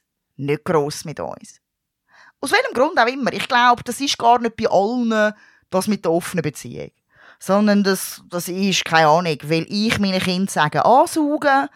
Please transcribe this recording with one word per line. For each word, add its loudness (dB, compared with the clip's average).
nicht -4
gross 0
mit -12
uns. -12
Aus -8
welchem 0
Grund 0
auch 4
immer. -2
Ich -6
glaub, 2
das -8
ist -4
gar 4
nicht -4
bei -2
allen 0
das -2
mit -2
der 2
offenen -2
Beziehung. -10
Sondern 2
das, -2
das -6
ist, -2
keine 4
Ahnung, 2
weil -2
ich -2
meinen 0
Kindern -2
sage, 0
ansaugen, 2